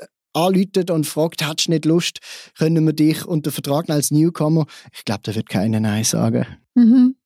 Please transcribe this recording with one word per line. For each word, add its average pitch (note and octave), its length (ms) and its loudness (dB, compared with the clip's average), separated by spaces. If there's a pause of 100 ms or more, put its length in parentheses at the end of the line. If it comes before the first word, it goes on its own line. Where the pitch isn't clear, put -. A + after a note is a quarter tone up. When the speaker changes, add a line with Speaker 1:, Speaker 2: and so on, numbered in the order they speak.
(340)
Speaker 1:
anläutet F#3 580 0
und D3+ 160 0
fragt, D#3 400 -2
"Hättest D#3 200 -4
du E3+ 40 -4
nicht D#3 140 0
Lust, E3 340 0 (380)
können D#3 280 2
wir D#3 80 2
dich D#3 320 0
unter D#3 260 -4
Vertrag C#3+ 360 -4
nehmen D#3 80 -2
als D3 160 -2
Newcomer?" D#3 540 2 (280)
Ich - 120 -20
glaub, G#2 180 -6
da G#2+ 100 -6
wird A2 140 -6
keiner A2 320 -2
Nein A2 240 0
sagen. A2+ 420 0 (300)
Speaker 2:
Mhm, B3 400 6 (100)